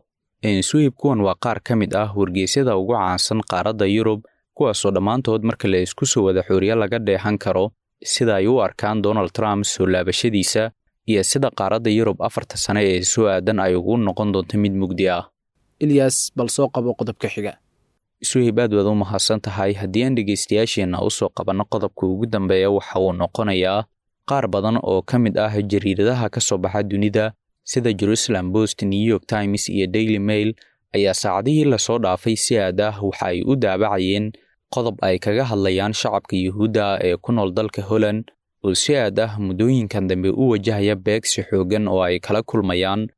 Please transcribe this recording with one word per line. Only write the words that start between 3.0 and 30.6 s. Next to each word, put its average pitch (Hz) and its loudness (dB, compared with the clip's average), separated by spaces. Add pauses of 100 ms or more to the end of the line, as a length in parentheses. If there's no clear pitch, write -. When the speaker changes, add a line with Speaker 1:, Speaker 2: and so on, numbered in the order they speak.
Speaker 1:
qaaradda 101 -2
Yurub, 107 2 (320)
kuwaasoo 104 0
dhammaantood 110 0
marka 113 -2
la 92 2
isku - -2
soo 117 2
wada 92 2
xooriyo 95 2
laga 113 0
dheehan 104 0
karo 95 0 (320)
sida 117 0
ay 95 2
u 123 4
arkaan 107 -2
Donald 101 0
Trump 104 0
soo - -2
laabashadiisa 95 0 (360)
iyo 104 2
sida 135 0
qaaradda 110 0
Yurub 107 2
afarta - -6
sane 104 0
ee 92 2
soo 110 2
aadan 95 0
ay 92 2
ugu 92 0
noqon 104 0
doonto 95 -2
mid 104 2
mugdi 92 0
ah. 87 -2 (540)
Speaker 2:
Ilyas, 139 2
bal 120 -2
soo 139 0
qabo 120 -2
qodobka 113 -6
xiga. 101 -8 (640)
Speaker 1:
Suheyb, 120 2
aad 120 0
baad 101 2
u 107 2
mahadsan 101 -2
tahay. 98 -2
Haddii 101 -2
aan 135 0
dhegeystayaasheenna 101 0
u 104 0
soo 104 -2
qabanno 98 -2
qodobka 104 -4
ugu 98 -2
dambeeya, 98 0
waxa 98 -2
uu 92 2
noqonayaa 95 -2 (460)
qaar 135 0
badan 104 0
oo 92 0
ka 123 0
mid 110 2
ah 107 0 (200)
jariiradaha 101 0
ka - -4
soo 104 0
baxa 98 -2
dunida, 104 0 (300)
sida 120 -2
Jerusalem 101 0
Post, 107 0
New 101 0
York 101 0
Times 101 -2
iyo 95 0
Daily 107 0
Mail, 107 0 (420)